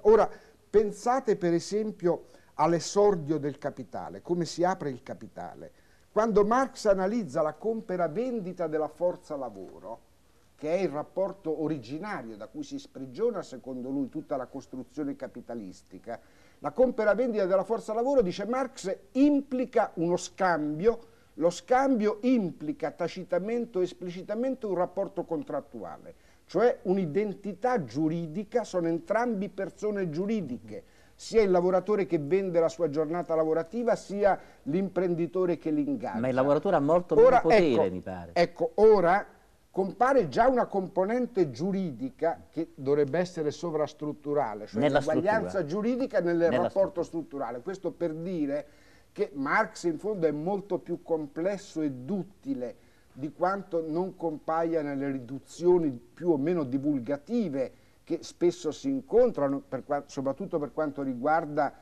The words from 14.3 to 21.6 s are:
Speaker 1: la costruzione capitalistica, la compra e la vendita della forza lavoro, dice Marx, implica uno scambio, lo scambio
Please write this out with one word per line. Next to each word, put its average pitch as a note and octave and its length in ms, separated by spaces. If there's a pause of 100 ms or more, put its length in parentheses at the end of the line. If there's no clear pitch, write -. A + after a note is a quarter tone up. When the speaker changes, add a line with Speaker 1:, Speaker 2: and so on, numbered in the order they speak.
Speaker 1:
la B2 80
costruzione C#3 680
capitalistica, A2+ 1040 (420)
la C#3+ 100
compra A#3+ 320
e - 20
la A3+ 100
vendita G#3+ 300
della F#3 200
forza A3 280
lavoro, B3 300
dice F#3 240
Marx, A#3+ 500 (160)
implica C4 840
uno F3 200
scambio, E3+ 840 (340)
lo E3 160
scambio B3 720